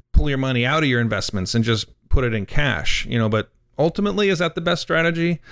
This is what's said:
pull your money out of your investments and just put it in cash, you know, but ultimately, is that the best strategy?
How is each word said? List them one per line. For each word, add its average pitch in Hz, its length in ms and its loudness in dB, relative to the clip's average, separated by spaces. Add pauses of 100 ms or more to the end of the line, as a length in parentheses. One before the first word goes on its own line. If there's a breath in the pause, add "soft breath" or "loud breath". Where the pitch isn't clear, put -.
(120)
pull 147 160 4
your 135 100 -2
money 131 260 0
out 151 180 0
of 143 60 2
your 123 120 2
investments 104 540 -2
and 117 100 2
just 110 240 -2 (200)
put 131 140 4
it 120 100 -2
in 104 140 -4
cash, 123 600 0
you 117 120 -2
know, 110 100 2
but 107 220 -2 (260)
ultimately, 196 520 0
is 180 100 0
that 170 160 -2
the 175 60 -6
best 170 200 -2
strategy? 165 600 -2 (120)